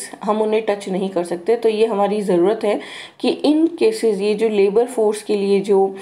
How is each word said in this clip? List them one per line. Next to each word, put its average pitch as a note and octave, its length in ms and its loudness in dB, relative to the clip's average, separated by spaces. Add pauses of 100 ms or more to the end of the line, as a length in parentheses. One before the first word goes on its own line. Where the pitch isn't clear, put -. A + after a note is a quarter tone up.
(240)
हम G#3+ 180 0
उन्हें G#3+ 200 0
touch G3+ 260 -4
नहीं F#3+ 200 -2
कर F3 160 -4
सकते। F3+ 320 -2
तो A#3 120 0
ये G#3+ 180 2
हमारी G3+ 340 0
ज़रूरत F#3+ 440 2
है A#3+ 160 0 (400)
कि - 260 -2
in D#4 220 2
cases A3 520 0
ये G#3 140 0
जो A3 140 0
labor G#3 380 2
force G#3+ 360 -2
के G#3+ 140 -2
लिए G3 240 2
जो, G3 420 2